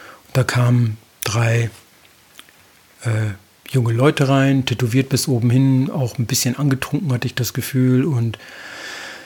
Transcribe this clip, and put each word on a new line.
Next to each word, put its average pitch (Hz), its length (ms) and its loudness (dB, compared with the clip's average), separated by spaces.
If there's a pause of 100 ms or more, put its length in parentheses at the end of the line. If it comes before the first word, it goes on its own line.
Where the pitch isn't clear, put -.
(260)
Und - 100 -4
da 127 80 4
kamen 120 520 2 (280)
drei, 117 460 0 (1300)
äh, 110 320 -2 (360)
junge 117 220 0
Leute 135 360 4
rein, 135 380 4
tätowiert 123 420 0
bis - 180 -2
oben 120 240 2
hin, 131 400 4
auch 131 280 -4
ein 117 80 -2
bisschen 123 300 -2
angetrunken, 139 560 -2
hatte 123 140 -2
ich - 80 -6
das 113 200 -4
Gefühl. 127 500 2
Und 117 340 -2 (880)